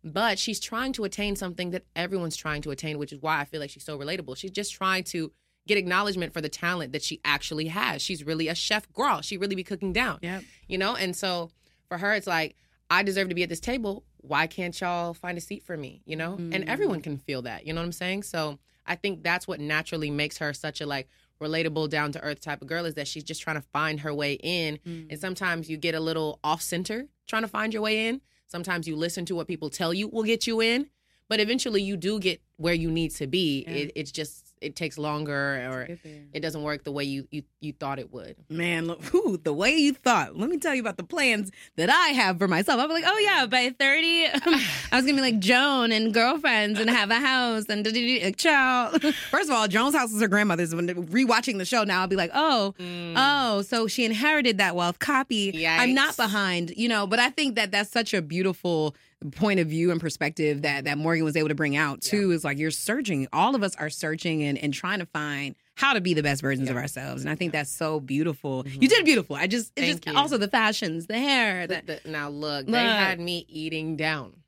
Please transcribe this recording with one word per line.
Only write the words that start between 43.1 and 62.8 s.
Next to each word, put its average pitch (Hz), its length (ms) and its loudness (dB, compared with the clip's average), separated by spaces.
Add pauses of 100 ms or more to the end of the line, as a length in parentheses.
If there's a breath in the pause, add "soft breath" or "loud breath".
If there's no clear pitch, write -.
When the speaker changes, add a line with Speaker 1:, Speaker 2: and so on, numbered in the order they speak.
Speaker 2:
yeah, 381 280 4
by 247 320 2
thirty, 330 480 4
<laughs> - 0 -
I 294 340 4 (320 loud breath)
was 254 140 4
gonna 285 80 4
be 269 80 4
like 240 160 2
Joan 247 520 4
and 220 220 2
girlfriends 226 640 4
and 220 120 2
have 220 200 4
a 233 80 4
house 247 500 2
and 208 140 0
da-da-da-da, 226 500 2
child." 254 720 4
<laughs> - 280 0
First 320 180 2
of 277 80 2
all, 214 120 4
Joan's 240 280 4
house 247 160 2
is 214 80 0
her 220 80 4
grandmother's. 175 460 2
When 175 120 0 (200)
rewatching 233 520 4
the 185 60 -2
show 226 200 2
now, 190 180 2
I'll 190 60 0
be 190 80 0
like, 175 180 0
"Oh, 247 440 2
Speaker 1:
Mm. 175 380 -8
Speaker 2:
oh, 262 460 4
so 226 260 0
she 247 160 0
inherited 233 540 2
that 185 180 4
wealth. 175 220 0
Copy. 208 680 0
I'm 247 280 4
not 285 180 4
Speaker 1:
Yikes. - 60 -8
Speaker 2:
behind," 190 580 0
you 226 120 0
know, 208 180 2
but 214 140 2
I 247 100 6
think 269 260 0
that 208 160 0
that's 202 180 0
such 233 220 0
a 196 80 2
beautiful 165 760 0 (420 soft breath)
point 196 240 4
of 160 80 2
view 165 240 2
and 165 80 2
perspective 151 640 0
that, 143 240 0
that 147 120 0
Morgan 160 260 2
was 156 120 2
able 156 120 4
to 151 60 2
bring 143 220 0
out, 147 280 0
Speaker 1:
Yeah. - 60 0
Speaker 2:
too, 202 220 4
is, 160 100 0
like, 139 160 -2
you're 156 140 0
searching. 202 600 -2